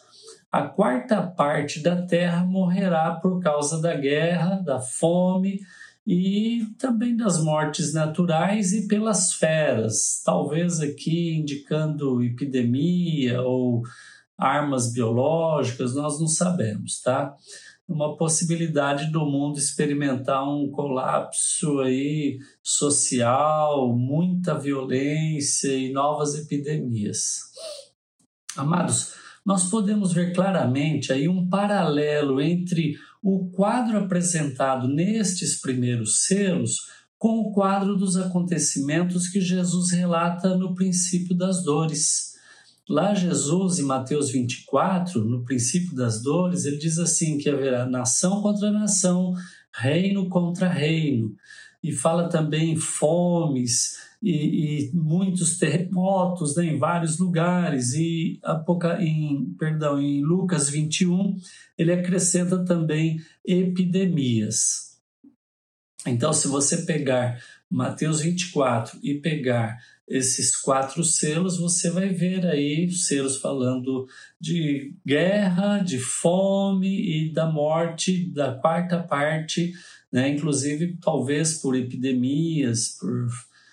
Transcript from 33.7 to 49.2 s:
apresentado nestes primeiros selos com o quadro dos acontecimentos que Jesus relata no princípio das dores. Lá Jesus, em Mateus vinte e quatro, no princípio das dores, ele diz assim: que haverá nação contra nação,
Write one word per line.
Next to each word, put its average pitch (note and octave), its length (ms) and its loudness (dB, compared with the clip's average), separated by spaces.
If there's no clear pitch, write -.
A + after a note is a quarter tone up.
apresentado C#3 920 0
nestes F3+ 720 0
primeiros B2 640 0
selos F3+ 640 0
com A3+ 220 2
o F#3+ 140 -2
quadro G3 420 2
dos F#3 220 0
acontecimentos F3 1120 0
que G3+ 100 0
Jesus F3+ 520 0
relata F3+ 680 2
no F#3 180 0
princípio F3+ 580 0
das F3+ 300 0
dores. D3 720 0
Lá F3 240 2
Jesus, F3 680 0
em C#3 40 0
Mateus C3 480 -2
vinte B2 280 -2
e - 60 -20
quatro, F3 600 0
no B2 180 -2
princípio D#3+ 500 -2
das A#2 300 -2
dores, F3 400 0
ele C#3+ 140 -2
diz D#3+ 200 -2
assim: D#3+ 400 0
que D3 120 0
haverá C3 360 0
nação C3 560 0
contra G#3 300 0
nação, F#3 640 2